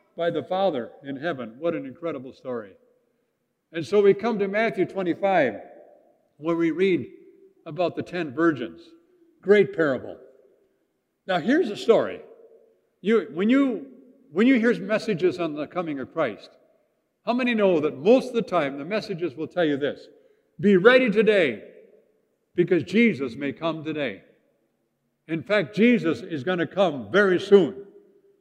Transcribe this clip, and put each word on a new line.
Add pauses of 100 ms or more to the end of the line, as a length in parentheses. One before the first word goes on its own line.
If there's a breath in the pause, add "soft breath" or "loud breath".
(160)
by
the
Father (120)
in
heaven.
What
an
incredible
story. (1000)
And
so
we
come
to
Matthew
twenty-five, (760)
where
we
read (560)
about
the
ten
virgins. (580)
Great
parable. (1080)
Now,
here's
the
story. (800)
You,
when
you, (460)
when
you
hear
messages
on
the
coming
of
Christ, (760)
how
many
know
that
most
of
the
time
the
messages
will
tell
you
this, (520)
"Be
ready
today, (920)
because
Jesus
may
come
today"? (1040)
In
fact,
Jesus
is
gonna
come
very
soon. (540)